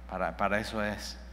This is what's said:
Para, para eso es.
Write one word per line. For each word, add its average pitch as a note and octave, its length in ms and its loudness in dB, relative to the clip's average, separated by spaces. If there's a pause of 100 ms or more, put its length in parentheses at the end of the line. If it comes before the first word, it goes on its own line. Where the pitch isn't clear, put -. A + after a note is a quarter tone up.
(100)
Para, F2+ 260 0
para G2+ 220 4
eso G#2+ 240 0
es. - 360 -2 (140)